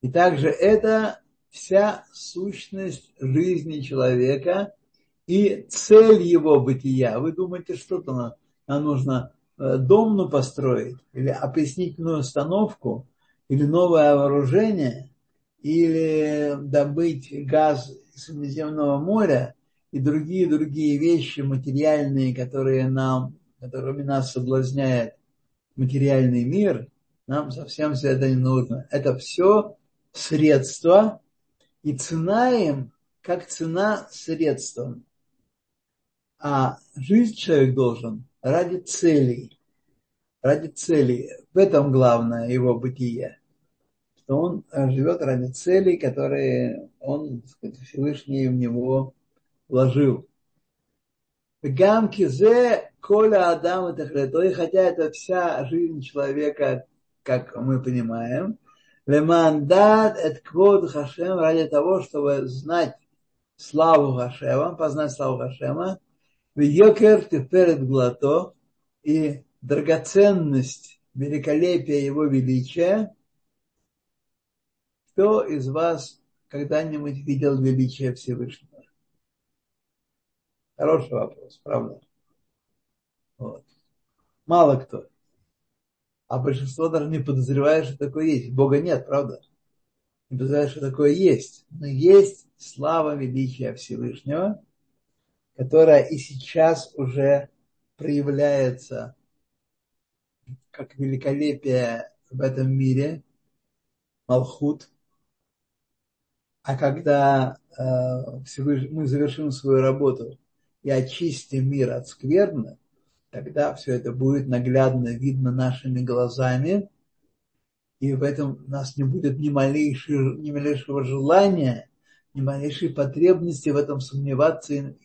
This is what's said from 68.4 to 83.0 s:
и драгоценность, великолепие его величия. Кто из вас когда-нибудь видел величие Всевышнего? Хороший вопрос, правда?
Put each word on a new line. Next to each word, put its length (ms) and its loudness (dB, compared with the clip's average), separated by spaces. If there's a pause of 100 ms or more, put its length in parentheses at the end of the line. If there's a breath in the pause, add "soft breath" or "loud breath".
и 400 -2 (180)
драгоценность, 1400 0 (120)
великолепие 920 -2
его 200 -2
величия. 880 0 (2000)
Кто 320 2
из 240 -6
вас 540 -4 (260)
когда-нибудь 720 -6
видел 440 -2
величие 540 -2
Всевышнего? 680 -12 (1900)
Хороший 340 -2
вопрос, 500 -10
правда? 380 -8 (1400)